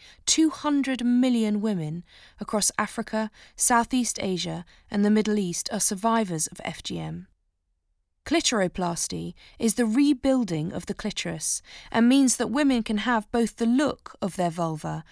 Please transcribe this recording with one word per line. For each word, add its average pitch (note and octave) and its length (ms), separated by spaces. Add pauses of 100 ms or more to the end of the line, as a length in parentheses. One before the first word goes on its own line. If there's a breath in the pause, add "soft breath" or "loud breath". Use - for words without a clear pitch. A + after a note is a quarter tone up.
(260 soft breath)
two D#4+ 240
hundred C4+ 540
million A#3+ 560
women F3 420 (380 soft breath)
across G3+ 360
Africa, A3 540 (240 soft breath)
Southeast A#3+ 680
Asia, F3 440 (260 soft breath)
and G3+ 140
the G#3 60
Middle G#3+ 280
East F3 340
are G#3 60
survivors G3 680
of - 160
F - 180
G F3 160
M. E3 300 (960)
Clitoroplasty F3 1080 (240 soft breath)
is A3+ 160
the A#3+ 120
rebuilding A#3+ 840
of - 140
the - 80
clitoris - 680 (280 loud breath)
and A#3 180
means C4+ 280
that A#3 140
women C4 320
can G#3+ 160
have A3 320
both A#3 260
the A#3 100
look B3+ 540
of F#3+ 160
their F3 140
vulva D#3+ 600